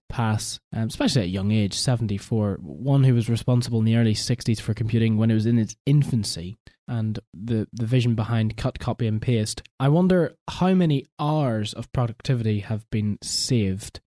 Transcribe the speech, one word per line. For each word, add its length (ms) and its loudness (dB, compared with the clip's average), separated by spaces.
pass, 500 -2
um, 140 -2
especially 320 0
at 60 0
a 40 -4
young 220 0
age, 220 2
seventy-four, 880 -2
one 420 2
who 80 6
was 160 2
responsible 520 0
in 40 2
the 120 4
early 180 4
sixties 440 -2
for 140 -4
computing 460 0
when 120 4
it 40 4
was 100 2
in 140 4
its 260 -2
infancy, 720 0
and 320 -4
the, 360 -2
the 140 -6
vision 300 2
behind 420 -2
cut, 220 -4
copy, 280 -4
and 140 0
paste. 420 -2
I 120 2
wonder 440 2
how 240 0
many 320 2
hours 540 -2
of 180 -12
productivity 680 -2
have 300 -6
been 320 -2
saved 840 -2